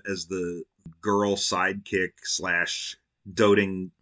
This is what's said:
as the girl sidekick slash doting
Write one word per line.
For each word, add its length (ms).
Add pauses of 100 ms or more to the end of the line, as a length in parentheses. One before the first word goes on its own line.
as 180
the 360 (380)
girl 340
sidekick 760 (120)
slash 720 (360)
doting 600 (100)